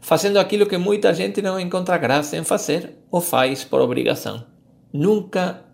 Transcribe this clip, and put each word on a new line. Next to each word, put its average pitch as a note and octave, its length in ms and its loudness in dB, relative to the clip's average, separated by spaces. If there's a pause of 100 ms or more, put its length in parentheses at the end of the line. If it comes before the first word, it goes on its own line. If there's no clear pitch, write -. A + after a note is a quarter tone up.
fazendo G3+ 360 2
aquilo G3+ 280 4
que F#3+ 120 0
muita G3+ 360 2
gente G3 280 -2
não F#3+ 180 -2
encontra F3+ 380 -2
graça D3 400 0
em E3 60 -6
fazer F3 540 -2 (120)
ou F3 120 0
faz C3 420 0
por C3+ 180 0
obrigação. A#2+ 600 -2 (480)
Nunca F#3 720 -2 (100)